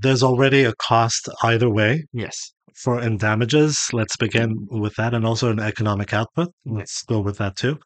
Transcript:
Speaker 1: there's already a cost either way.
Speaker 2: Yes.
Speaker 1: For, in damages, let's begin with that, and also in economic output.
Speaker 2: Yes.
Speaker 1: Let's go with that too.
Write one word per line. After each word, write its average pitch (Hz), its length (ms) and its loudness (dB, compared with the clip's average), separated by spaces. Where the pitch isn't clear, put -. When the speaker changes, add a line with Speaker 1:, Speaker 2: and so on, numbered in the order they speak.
Speaker 1:
there's 131 220 4
already 131 400 4
a 113 120 2
cost - 520 0
either 113 260 4
way. 110 440 2
Speaker 2:
Yes. - 400 -10
Speaker 1:
For, 120 260 -2
in 113 160 -2
damages, 120 600 2
let's 113 240 -2
begin 113 540 -2
with 107 260 -4
that, 117 180 -2
and 113 120 0
also 117 260 0
in 107 80 0
economic 104 540 -2
output. 113 360 -2
Speaker 2:
Yes. 110 120 -8
Speaker 1:
Let's - 280 -8
go 113 160 -2
with 101 200 -4
that 98 160 -4
too. 143 300 -4